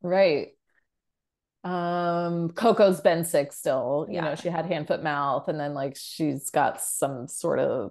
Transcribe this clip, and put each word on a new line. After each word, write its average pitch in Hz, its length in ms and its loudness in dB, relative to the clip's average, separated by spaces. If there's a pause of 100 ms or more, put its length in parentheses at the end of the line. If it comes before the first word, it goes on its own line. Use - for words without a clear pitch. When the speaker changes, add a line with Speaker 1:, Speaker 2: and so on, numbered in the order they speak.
Speaker 1:
Right. 180 460 4 (1160)
Um, 175 880 0
Coco's 208 500 4
been 170 240 4
sick 143 280 0
still. 135 560 0
You 196 80 -6
Speaker 2:
Yeah. 175 80 -2
Speaker 1:
know, 147 100 -2
she - 160 -6
had 165 160 -2
hand, 165 200 -2
foot, - 160 -2
mouth, 143 460 -2
and 156 100 -2
then, 147 160 -4
like, 139 220 -6
she's 143 540 -4
got - 300 0
some 139 460 -4
sort 147 320 -2
of, 131 320 0